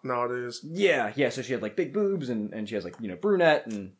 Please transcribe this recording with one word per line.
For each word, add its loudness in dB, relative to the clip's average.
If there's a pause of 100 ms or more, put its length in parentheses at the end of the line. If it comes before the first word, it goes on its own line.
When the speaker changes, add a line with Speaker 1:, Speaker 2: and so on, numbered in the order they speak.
Speaker 1:
nowadays. -2
Speaker 2:
Yeah, 2
yeah, 4
so -4
she -4
had, -2
like, -6
big 0
boobs, 0
and, -4
and -6
she -4
has, -2
like, -10
you -8
know, -6
brunette, 4
and -8